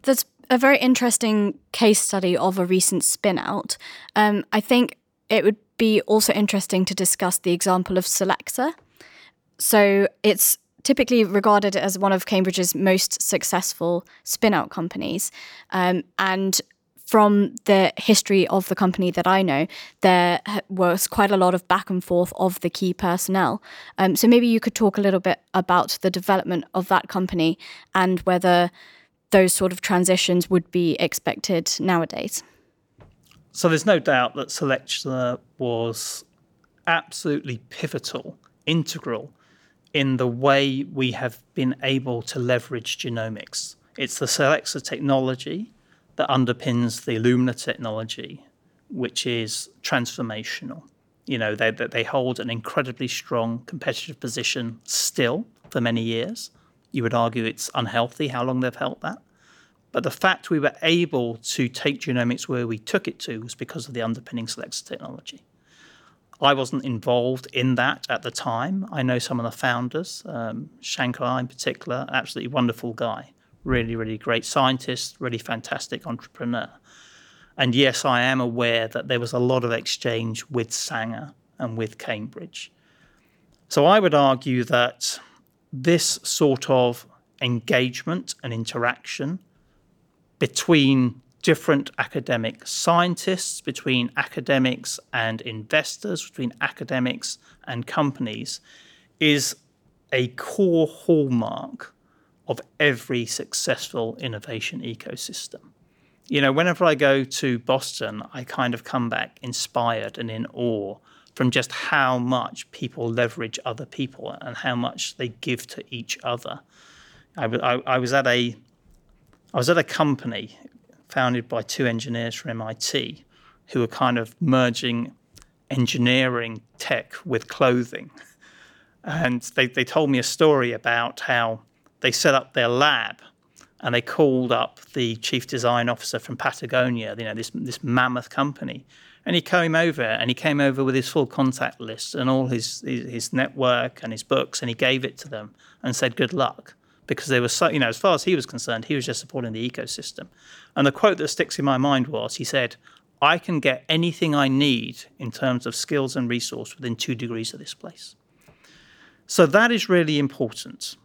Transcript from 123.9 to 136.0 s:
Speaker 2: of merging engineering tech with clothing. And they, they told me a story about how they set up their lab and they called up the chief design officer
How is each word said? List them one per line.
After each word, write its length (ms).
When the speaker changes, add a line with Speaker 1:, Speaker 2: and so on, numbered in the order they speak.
Speaker 2:
of 220
merging 720
engineering 920
tech 360
with 240
clothing. 640
And 380
they, 140
they 160
told 260
me 80
a 40
story 500
about 480
how 420
they 120
set 220
up 180
their 160
lab 540
and 140
they 60
called 520
up 280
the 240
chief 300
design 420
officer 300